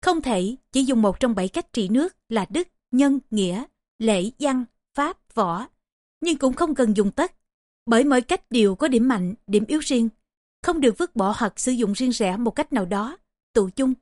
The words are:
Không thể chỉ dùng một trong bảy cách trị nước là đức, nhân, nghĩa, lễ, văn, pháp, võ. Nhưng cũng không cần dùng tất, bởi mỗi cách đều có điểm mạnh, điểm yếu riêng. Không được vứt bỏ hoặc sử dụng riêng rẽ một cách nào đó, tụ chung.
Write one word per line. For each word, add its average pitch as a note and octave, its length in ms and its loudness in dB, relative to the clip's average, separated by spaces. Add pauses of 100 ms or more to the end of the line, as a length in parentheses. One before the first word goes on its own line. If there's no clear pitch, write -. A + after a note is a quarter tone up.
Không F4 200 0
thể G#3+ 340 -2 (160)
chỉ C4+ 120 0
dùng B3 180 2
một G3 180 0
trong A#3 160 0
bảy F#3+ 120 -2
cách - 260 -8
trị G#3 160 -2
nước C#4 260 0 (140)
là A3 200 -2
đức, E4 180 -4 (240)
nhân, C4+ 280 2 (120)
nghĩa, G3+ 320 -2 (360)
lễ, A3 400 0
văn, C4 260 0 (300)
pháp, D4+ 400 -6
võ. F#3 320 -2 (540)
Nhưng D#4+ 160 0
cũng C4 160 2
không D#4+ 220 0
cần G#3+ 220 2
dùng G3+ 140 2
tất, E4+ 240 -4 (500)
bởi A#3 180 4
mỗi B3+ 180 4
cách - 300 -4
đều G#3 240 4
có D4+ 120 -2
điểm B3+ 200 2
mạnh, F#3+ 260 -2 (140)
điểm G#3 180 2
yếu D4+ 140 -2
riêng. A#3+ 300 0 (540)
Không E4+ 180 0
được A#3+ 160 2
vứt - 180 -6
bỏ G#3 220 0
hoặc G#3 220 -4
sử B3+ 120 -2
dụng A#3 220 -2
riêng B3+ 160 -2
rẽ G3+ 280 -2
một A#3+ 140 -2
cách D4+ 220 -4
nào G#3 120 0
đó, G#3 320 -6 (360)
tụ G3 220 2
chung. C4 260 0